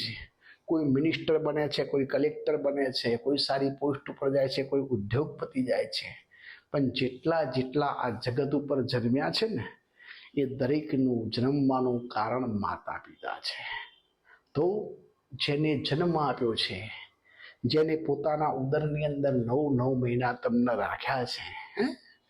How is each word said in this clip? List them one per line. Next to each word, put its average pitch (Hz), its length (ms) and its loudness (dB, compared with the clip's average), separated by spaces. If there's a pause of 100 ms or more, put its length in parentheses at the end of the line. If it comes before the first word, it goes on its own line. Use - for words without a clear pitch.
(640)
કોઈ 160 200 0
મિનિસ્ટર 156 540 2
બને 151 300 0
છે, 139 160 -2
કોઈ 139 200 0
કલેક્ટર 151 520 0
બને 139 360 0
છે, 117 240 0
કોઈ 139 200 0
સારી 139 340 0 (100)
પોસ્ટ 143 300 -2
ઉપર 139 240 -2
જાય 135 140 4
છે, 135 140 -2
કોઈ 139 180 0
ઉદ્યોગપતિ 127 840 -2
જાય 113 240 0
છે. - 420 -10 (440)
પણ 139 160 2
જેટલા 143 540 0
જેટલા 135 440 0
આ 127 240 -2
જગત 127 440 -2
ઉપર 135 280 2
જન્મ્યા 123 480 2
છે 220 160 0
ને, 131 180 -2 (680)
એ 143 100 2
દરેકનું 127 840 2
જન્મવાનું 127 760 2
કારણ 117 380 -2
માતા 98 460 -4
પિતા - 480 -8
છે. - 240 -8 (880)
તો 180 420 0 (360)
જેને 147 500 0
જન્મ 165 360 0
આપ્યો 127 360 0
છે, 104 360 -4 (760)
જેને 156 320 4
પોતાના 151 500 0
ઉદરની 147 580 0
અંદર 139 280 2
નવ 131 420 2
નવ 127 200 2
મહિના 123 380 2
તમને 120 420 2
રાખ્યા 131 500 -2
છે, - 580 -8
હે? 269 120 0 (360)